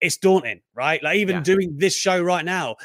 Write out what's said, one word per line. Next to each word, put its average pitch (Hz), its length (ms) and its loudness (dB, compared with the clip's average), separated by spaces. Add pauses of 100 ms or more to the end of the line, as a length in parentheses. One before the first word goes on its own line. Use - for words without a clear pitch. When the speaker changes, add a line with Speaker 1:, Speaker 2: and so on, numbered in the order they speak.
Speaker 1:
it's 175 160 -2
daunting, 151 420 2 (160)
right? 139 260 -2
Like, 156 140 -2
even 190 220 0
Speaker 2:
Yeah. 165 40 -4
Speaker 1:
doing 185 360 2
this 180 180 0
show 185 260 0
right 175 220 0
now, 165 420 -4